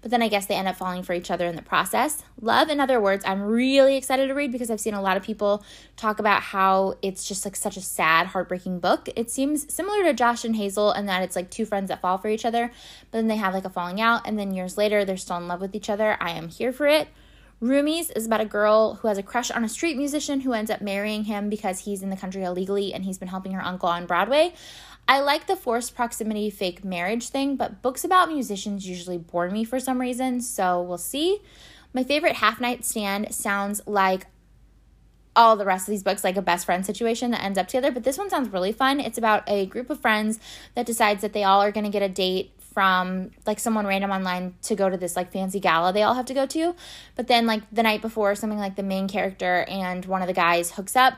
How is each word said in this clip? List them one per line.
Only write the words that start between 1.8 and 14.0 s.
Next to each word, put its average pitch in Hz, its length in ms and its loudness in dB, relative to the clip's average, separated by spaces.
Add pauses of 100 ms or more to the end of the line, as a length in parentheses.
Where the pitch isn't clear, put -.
Love 226 300 4
and 285 100 0
Other 254 220 4
Words, 196 240 2
I'm 196 160 -2
really 262 560 4
excited 262 300 0
to 269 80 -2
read 285 160 -2
because 240 180 -6
I've 214 100 -2
seen 214 140 -4
a 202 80 -4
lot 190 160 2
of 190 60 -4
people 208 400 0 (340)
talk 220 220 -2
about 208 240 2
how 190 580 2
it's 196 260 -6
just, 196 160 -6
like, 196 120 -8
such 202 200 -4
a 190 60 -12
sad, 170 460 2
heartbreaking 180 520 -4
book. 196 360 2
It 226 160 -4
seems 294 420 -2
similar 403 300 -2
to 311 100 4
Josh 240 320 2
and 226 100 0
Hazel 208 360 0
in 202 160 -2
that 185 160 0
it's, 180 120 -4
like, 185 140 -4
two 226 160 -4
friends 196 240 -2
that - 120 -4
fall 185 180 0
for 220 80 -6
each 220 180 -2
other, 233 260 0 (380)
but 233 80 -4
then 220 100 0
they 214 100 0
have, 190 180 0
like, 190 100 -4
a 185 40 -6
falling 180 300 -6
out, 226 280 2